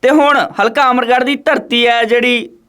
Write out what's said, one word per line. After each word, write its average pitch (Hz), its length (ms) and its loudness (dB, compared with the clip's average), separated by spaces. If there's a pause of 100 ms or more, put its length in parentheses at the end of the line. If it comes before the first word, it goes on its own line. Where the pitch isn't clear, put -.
ਤੇ 311 80 2
ਹੁਣ 285 380 2 (140)
ਹਲਕਾ 254 300 0
ਅਮਰਗੜ੍ਹ 247 340 0
ਦੀ 277 100 -2
ਧਰਤੀ 240 520 -2
ਹੈ 233 160 0
ਜਿਹੜੀ 233 460 0 (200)